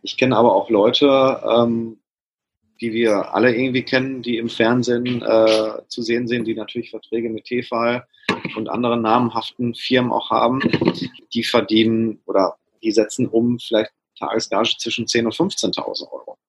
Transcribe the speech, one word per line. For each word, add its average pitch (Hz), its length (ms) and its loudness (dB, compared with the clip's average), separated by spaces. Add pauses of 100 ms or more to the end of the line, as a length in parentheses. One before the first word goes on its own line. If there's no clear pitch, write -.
Ich - 160 -10
kenne 127 180 2
aber 110 200 6
auch 95 160 0
Leute, 131 760 4
ähm, 117 520 0 (800)
die 113 140 -4
wir 110 400 0
alle 113 200 4
irgendwie 127 280 0
kennen, 131 400 -2
die 120 160 -2
im 117 100 -4
Fernsehen, 120 720 0
äh, 110 680 2
zu - 120 -10
sehen 120 260 -2
sind, 117 200 -2
die 113 80 -4
natürlich 110 340 -10
Verträge 113 400 -8
mit 110 160 -10
Tefal 120 600 -4 (500)
und 113 140 -6
anderen 117 320 0
namhaften 117 720 0
Firmen 123 360 0
auch 117 200 -2
haben. 120 300 2 (760)
Die 117 100 -2
verdienen 110 800 2
oder 95 320 0 (260)
die 110 100 0
setzen 110 340 0
um 120 320 0
vielleicht 110 320 -2 (280)
Tagesgage 110 600 -2
zwischen 113 280 -6
zehn 117 200 0
und 113 100 -4
fünfzehntausend - 760 -4
Euro. - 280 -14 (100)